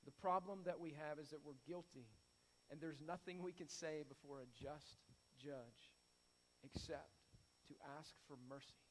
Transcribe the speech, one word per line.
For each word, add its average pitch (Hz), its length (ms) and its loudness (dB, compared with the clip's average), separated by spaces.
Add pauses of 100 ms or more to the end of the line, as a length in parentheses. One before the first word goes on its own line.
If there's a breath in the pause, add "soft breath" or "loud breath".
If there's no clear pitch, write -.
The 143 60 -6
problem 190 540 6
that 170 140 6
we 165 140 0
have 151 260 2
is 143 100 -6
that 147 160 -4
we're 135 220 -6
guilty, 165 380 -4 (640 loud breath)
and 139 100 -4
there's 151 220 0
nothing 180 400 0
we 180 100 4
can 165 160 -4
say 156 400 2
before 139 340 -6
a 127 120 -8
just 143 440 -4 (400)
judge 127 560 -4 (720)
except 147 540 0 (520)
to 147 40 -8 (240)
ask 156 160 -8 (140)
for 143 100 -6 (120)
mercy 135 420 -6